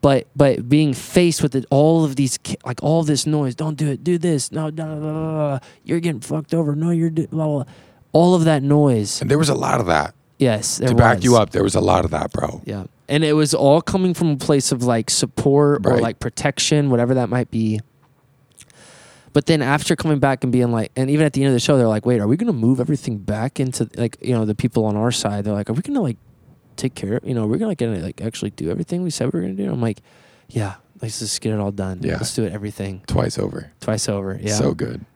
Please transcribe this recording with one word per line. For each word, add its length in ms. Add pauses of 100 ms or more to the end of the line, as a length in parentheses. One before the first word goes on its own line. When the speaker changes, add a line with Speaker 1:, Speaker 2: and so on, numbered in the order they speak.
Speaker 1:
but, 340
but 340
being 260
faced 480
with 120
it, 160
all 340
of 120
these, 220
ki-, 260
like, 180
all 220
this 220
noise, 280
"Don't 220
do 140
it, 120
do 160
this, 320
no, 200
no, 160
no, 120
no, 140
no, 420
no, 60 (240)
you're 160
getting 200
fucked 340
over, 200
no, 160
you're 200
do-, 180
blah, 180
blah, 180
blah." 80 (400)
All 220
of 100
that 180
noise. 580
Speaker 2:
And 100
there 80
was 120
a 40
lot 240
of 80
that. 280 (240)
Speaker 1:
Yes, 400
there 100
Speaker 2:
To 60
back 280
you 100
Speaker 1:
was. 80
Speaker 2:
up, 100
there 120
was 120
a 60
lot 240
of 60
that, 220
bro. 320
Speaker 1:
Yeah. 200 (240)
And 160
it 100
was 200
all 280
coming 320
from 160
a 60
place 360
of, 100
like, 280
support 760
or, 60
Speaker 2:
Right. 100
Speaker 1:
like, 180
protection, 680
whatever 240
that 140
might 220
be. 300 (1500)
But 140
then 160
after 340
coming 220
back 260
and 80
being 200
like, 220
and 160
even 140
at 80
the 100
end 60
of 60
the 60
show, 180
they're 100
like, 160
"Wait, 160
are 80
we 80
gonna 160
move 280
everything 380
back 400
into, 380
like, 240
you 120
know, 120
the 100
people 300
on 120
our 140
side?" 340
They're 100
like, 160
"Are 20
we 80
gonna, 220
like, 160 (580)
take 180
care 220
of, 100
you 80
know, 120
we're 100
gonna, 120
like, 100
gonna, 220
like, 200
actually 300
do 200
everything 320
we 80
said 220
we 80
were 60
gonna 100
do?" 160
I'm 80
like, 200 (500)
"Yeah, 240 (260)
let's 200
just 200
get 140
it 60
all 120
done. 300
Speaker 2:
Yeah. 140
Speaker 1:
Let's 180
do 100
it, 80
everything." 540
Speaker 2:
Twice 320
over. 320 (100)
Speaker 1:
Twice 280
over, 340
yeah. 120
Speaker 2:
So 200
good. 280 (140)